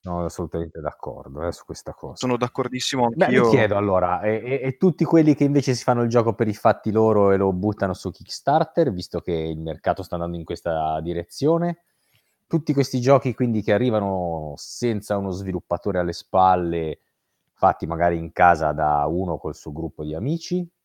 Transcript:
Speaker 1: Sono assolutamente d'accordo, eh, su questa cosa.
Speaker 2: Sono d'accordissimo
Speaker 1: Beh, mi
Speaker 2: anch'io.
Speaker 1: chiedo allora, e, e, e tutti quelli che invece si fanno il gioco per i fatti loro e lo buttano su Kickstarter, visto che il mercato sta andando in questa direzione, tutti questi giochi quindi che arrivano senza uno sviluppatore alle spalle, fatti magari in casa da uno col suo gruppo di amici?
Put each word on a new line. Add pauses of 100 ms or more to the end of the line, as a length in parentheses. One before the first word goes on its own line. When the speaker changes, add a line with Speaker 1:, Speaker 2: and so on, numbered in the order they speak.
Speaker 1:
Sono
assolutamente
d'accordo,
eh,
su
questa
cosa.
Speaker 2:
Sono
d'accordissimo
Speaker 1:
Beh,
mi
Speaker 2:
anch'io.
Speaker 1:
chiedo
allora,
e,
e,
e
tutti
quelli
che
invece
si
fanno
il
gioco
per
i
fatti
loro
e
lo
buttano
su
Kickstarter,
visto
che
il
mercato
sta
andando
in
questa
direzione, (640)
tutti
questi
giochi
quindi
che
arrivano
senza
uno
sviluppatore
alle
spalle, (520)
fatti
magari
in
casa
da
uno
col
suo
gruppo
di
amici? (200)